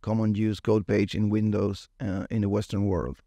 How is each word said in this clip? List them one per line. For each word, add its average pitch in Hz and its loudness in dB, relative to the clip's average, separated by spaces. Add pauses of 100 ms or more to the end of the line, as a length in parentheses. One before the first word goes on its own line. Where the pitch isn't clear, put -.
common 110 0
use 107 0
code 107 2
page 101 2
in 104 2
Windows, 104 0 (120)
uh, 95 -6
in 110 0
the 101 0
Western 101 -2
world 80 -2